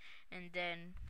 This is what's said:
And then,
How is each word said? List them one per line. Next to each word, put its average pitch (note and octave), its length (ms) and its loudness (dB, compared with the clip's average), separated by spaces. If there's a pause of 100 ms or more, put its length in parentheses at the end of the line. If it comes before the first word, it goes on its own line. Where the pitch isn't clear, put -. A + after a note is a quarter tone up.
(320)
And F3 220 -4
then, F3 400 4 (160)